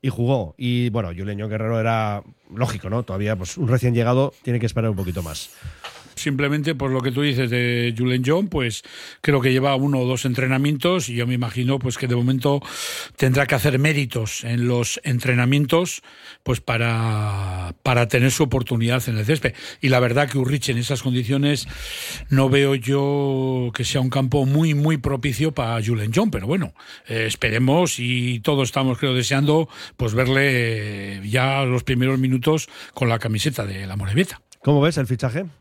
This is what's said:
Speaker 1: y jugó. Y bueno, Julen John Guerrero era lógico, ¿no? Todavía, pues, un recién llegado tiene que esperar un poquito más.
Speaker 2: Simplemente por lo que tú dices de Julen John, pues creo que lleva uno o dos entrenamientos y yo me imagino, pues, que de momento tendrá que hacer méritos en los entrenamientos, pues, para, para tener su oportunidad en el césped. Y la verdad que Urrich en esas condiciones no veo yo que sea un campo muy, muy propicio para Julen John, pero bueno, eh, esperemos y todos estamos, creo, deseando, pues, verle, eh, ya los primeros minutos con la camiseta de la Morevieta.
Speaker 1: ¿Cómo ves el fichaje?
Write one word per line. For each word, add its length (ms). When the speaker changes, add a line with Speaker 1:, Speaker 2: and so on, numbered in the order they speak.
Speaker 1:
y 60
jugó. 460
Y 360
bueno, 260
Julen 220
John 100
Guerrero 300
era 420
lógico, 360
¿no? 100
Todavía, 340
pues, 220
un 120
recién 260
llegado 480
tiene 160
que 80
esperar 240
un 60
poquito 260
más. 260
Speaker 2:
Simplemente 580
por 160
lo 120
que 100
tú 100
dices 300
de 440
Julen 300
John, 220
pues 340
creo 180
que 120
lleva 240
uno 240
o 80
dos 180
entrenamientos 840
y 60
yo 120
me 80
imagino, 420
pues, 220
que 80
de 80
momento 440
tendrá 280
que 80
hacer 240
méritos 680
en 240
los 360
entrenamientos, 1000
pues, 180
para, 1200
para 240
tener 240
su 100
oportunidad 680
en 120
el 80
césped. 260
Y 100
la 100
verdad 280
que 120
Urrich 300
en 100
esas 240
condiciones 640
no 200
veo 240
yo 1000
que 80
sea 180
un 80
campo 380
muy, 260
muy 240
propicio 560
para 320
Julen 300
John, 160
pero 160
bueno, 260
eh, 200
esperemos 720
y 400
todos 300
estamos, 280
creo, 160
deseando, 560
pues, 180
verle, 1040
eh, 100
ya 340
los 200
primeros 340
minutos 520
con 120
la 120
camiseta 480
de 180
la 100
Morevieta. 460
Speaker 1:
¿Cómo 180
ves 160
el 80
fichaje? 400